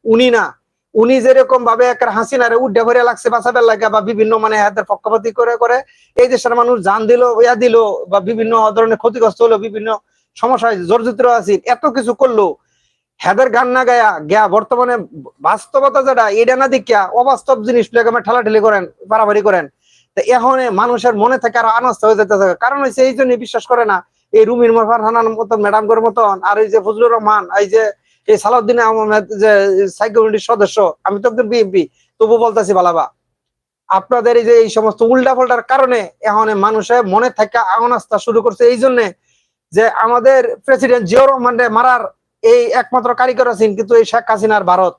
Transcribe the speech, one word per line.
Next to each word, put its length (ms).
উনি 320
না, 80
উনি 300
যেরকম 440
ভাবে 180
একটা 200
হাসিনারে 480
উড্ডে 200
ভরে 240
লাগছে 260
বাঁচাবার 360
লাগা 240
বা 140
বিভিন্ন 240
মানে 200
হাতের 260
পক্ষপাতি 480
করে 240
করে 140
এই 160
দেশের 280
মানুষ 160
জান 120
দিল, 120
ইয়া 180
দিল 140
বা 80
বিভিন্ন 240
ধরনের 260
ক্ষতিগ্রস্ত 400
হলো, 140
বিভিন্ন 220
সমস্যায় 400
জর্জরিত 320
আছে, 160
এত 100
কিছু 160
করলো, 240
হেদের 300
গান 260
না 120
গায়া 220
গিয়া 160
বর্তমানে 400
বাস্তবতা 600
যেটা 180
এটা 200
না 140
দেখিয়া 260
অবাস্তব 360
জিনিস 180
ঠেলাঠেলি 400
করেন, 160
বাড়াবাড়ি 380
করেন। 160
তো 40
এখন 280
এ 20
মানুষের 420
মনে 160
থেকে 200
আরো 200
আনাস্তা 280
হয়ে 140
যেতেছে। 260
কারণ 200
হচ্ছে 240
এই 100
জন্য 120
বিশ্বাস 260
করে 200
না, 60
এই 160
রুমিন 220
ফারহানার 380
মতন, 260
ম্যাডামগর 420
মতন, 300
আর 140
এই 100
যে 120
ফজলুর 300
রহমান, 300
এই 140
যে 80
এই 160
সালাউদ্দিন 420
আহমেদ 380
যে 80
স্থায়ী 220
কমিটির 360
সদস্য, 280
আমি 140
তো 100
একজন 220
বিএনপি, 300
তবু 140
বলতেছি 340
বালাবা, 260
আপনাদের 520
এই 80
যে 140
এই 140
সমস্ত 240
উল্টা 220
পাল্টার 280
কারণে 280
এখন 240
এ 20
মানুষের 340
মনে 140
থেকে 200
অনাস্থা 300
শুরু 180
করছে। 180
এই 100
জন্যে 240
যে 120
আমাদের 360
প্রেসিডেন্ট 420
জিয়াউর 240
রহমানকে 340
মারার 260
এই 200
একমাত্র 300
কারিগর 340
আছেন 240
কিন্তু 220
এই 120
শেখ 200
হাসিনার 380
ভারত। 280